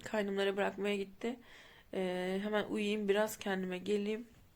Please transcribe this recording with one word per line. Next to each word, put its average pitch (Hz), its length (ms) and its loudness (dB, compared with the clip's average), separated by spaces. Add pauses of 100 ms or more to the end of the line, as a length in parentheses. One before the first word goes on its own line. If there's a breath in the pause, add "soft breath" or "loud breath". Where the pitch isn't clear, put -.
kaynımları 196 520 0
bırakmaya 196 400 0
gitti. 233 400 -4 (580 loud breath)
E, 185 480 0
hemen 208 220 2
uyuyayım 208 440 0
biraz, 214 300 4
kendime 185 400 -2
geleyim. 208 480 0 (300)